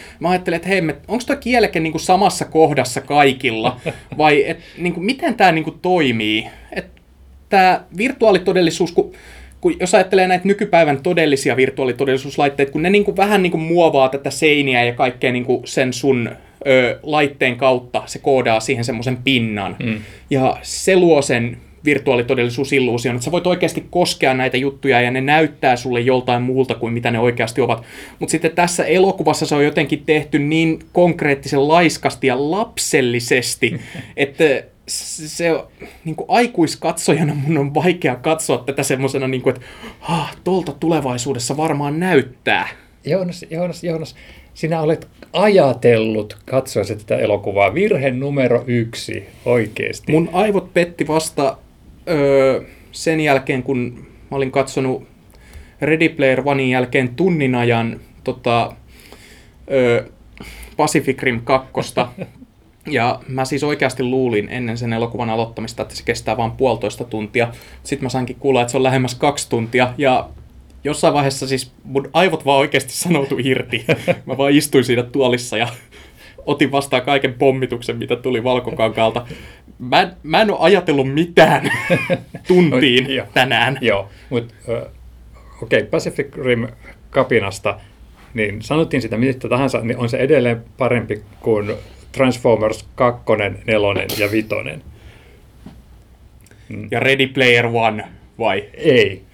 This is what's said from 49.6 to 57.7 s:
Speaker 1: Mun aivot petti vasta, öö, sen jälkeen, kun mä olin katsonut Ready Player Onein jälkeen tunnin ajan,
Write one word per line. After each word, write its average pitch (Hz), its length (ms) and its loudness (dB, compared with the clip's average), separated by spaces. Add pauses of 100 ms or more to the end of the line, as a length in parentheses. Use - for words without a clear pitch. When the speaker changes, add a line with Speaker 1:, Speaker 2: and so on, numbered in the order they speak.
Speaker 1:
Mun 165 220 2
aivot 190 400 0
petti 170 340 -2
vasta, 151 500 -2 (520)
öö, 139 520 2 (300)
sen 160 280 -2
jälkeen, 135 440 0
kun 123 420 -6 (260)
mä 139 60 -6
olin 135 140 -2
katsonut 131 560 -4 (720)
Ready 160 280 2
Player 131 360 2
Onein 135 240 0
jälkeen 127 460 0
tunnin 156 400 2
ajan, 117 440 0 (240)